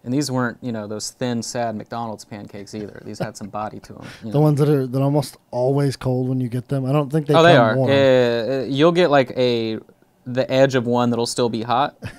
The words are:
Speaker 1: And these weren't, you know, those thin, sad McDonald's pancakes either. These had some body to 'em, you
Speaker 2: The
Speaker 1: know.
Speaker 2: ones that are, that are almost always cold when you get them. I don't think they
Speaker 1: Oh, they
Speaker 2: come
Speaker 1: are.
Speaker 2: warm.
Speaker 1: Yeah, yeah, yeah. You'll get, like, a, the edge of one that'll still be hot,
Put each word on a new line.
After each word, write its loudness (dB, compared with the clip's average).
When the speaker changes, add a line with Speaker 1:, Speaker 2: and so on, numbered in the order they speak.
Speaker 1:
And -6
these -2
weren't, -2
you -8
know, -8
those -10
thin, -4
sad -6
McDonald's -10
pancakes -16
either. -10
These -14
had -6
some -14
body -8
to -20
'em, -18
you -10
Speaker 2:
The -2
Speaker 1:
know. 4
Speaker 2:
ones 2
that 2
are, 0
that -4
are 2
almost -2
always 0
cold -2
when -2
you -4
get -6
them. -2
I -2
don't 0
think -2
they 2
Speaker 1:
Oh, 6
they 8
Speaker 2:
come 6
Speaker 1:
are. 2
Speaker 2:
warm. 2
Speaker 1:
Yeah, 4
yeah, 4
yeah. -2
You'll 2
get, 4
like, 4
a, 0
the -4
edge 4
of 2
one 2
that'll 0
still -2
be -4
hot, -2